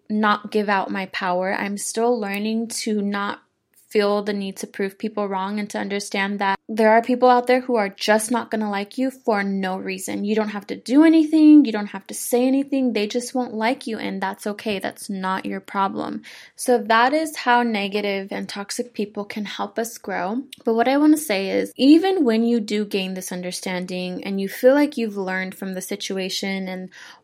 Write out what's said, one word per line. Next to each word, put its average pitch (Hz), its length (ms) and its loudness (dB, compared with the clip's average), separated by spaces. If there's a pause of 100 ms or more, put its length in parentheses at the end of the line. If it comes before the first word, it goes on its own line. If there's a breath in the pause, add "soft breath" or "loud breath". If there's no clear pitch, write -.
not 214 420 0
give 208 180 0
out 196 200 0
my 196 180 -6
power. 185 460 -2
I'm 202 240 -4
still 233 400 0
learning 214 520 -4 (140)
to 214 180 0
not 202 400 -4 (480)
feel 208 340 2
the 208 80 -4
need 196 240 -6
to - 100 -10
prove 196 320 -6
people 214 300 -4
wrong 196 320 -4
and 208 100 -6
to - 80 -8
understand 202 640 -4
that 196 180 0 (120)
there 220 220 4
are 226 100 6
people 247 260 4
out 247 200 6
there 254 120 4
who 254 160 -2
are 202 140 0
just 214 420 0
not 226 180 -2
gonna 214 220 -4
like 202 260 -6
you 262 140 0
for 214 320 0
no 190 340 -2
reason. 190 460 -8
You 208 100 0
don't 214 140 0
have 208 200 -8
to 196 100 -8
do 269 260 0
anything. 311 640 8
You 220 80 -2
don't 208 140 -4
have 190 200 -12
to 214 60 -12
say 247 340 0
anything. 269 460 0
They 208 120 0
just 240 300 -6
won't 247 180 -4
like 226 340 -2
you, 220 100 -6
and 190 260 -6
that's 196 240 -6
okay. 208 320 -4
That's - 300 -10
not 190 360 -4
your 196 140 -6
problem. - 640 -4 (340 loud breath)
So 247 220 2
that 226 340 2
is 311 240 -2
how 240 280 2
negative 202 680 -2
and 196 160 -8
toxic 208 460 -10
people 208 320 -6
can 208 180 -8
help 202 340 -8
us 226 200 -6
grow. 196 460 -4 (200)
But 226 120 2
what 233 120 4
I 262 80 4
wanna 302 220 6
say 196 320 -2
is, 196 260 -4
even 330 480 6
when 226 220 4
you 233 160 2
do 208 240 -2
gain 190 300 -4
this 185 180 -8
understanding 180 880 -6
and 196 160 -4
you 196 80 -2
feel 247 260 4
like 294 220 2
you've 220 220 -4
learned 185 360 -4
from 190 200 -8
the 185 80 -8
situation 190 880 -6
and 185 220 -10 (320 loud breath)